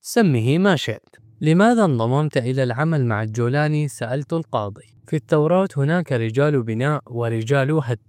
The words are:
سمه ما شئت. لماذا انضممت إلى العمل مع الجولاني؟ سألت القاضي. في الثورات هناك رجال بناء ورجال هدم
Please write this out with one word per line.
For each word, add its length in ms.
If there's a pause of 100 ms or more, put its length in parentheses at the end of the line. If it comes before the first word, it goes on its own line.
سمه 560
ما 180
شئت. 400 (260)
لماذا 440
انضممت 520
إلى 260
العمل 420
مع 180
الجولاني؟ 640
سألت 460
القاضي. 500 (240)
في 80
الثورات 640
هناك 340
رجال 520
بناء 440
ورجال 640
هدم 380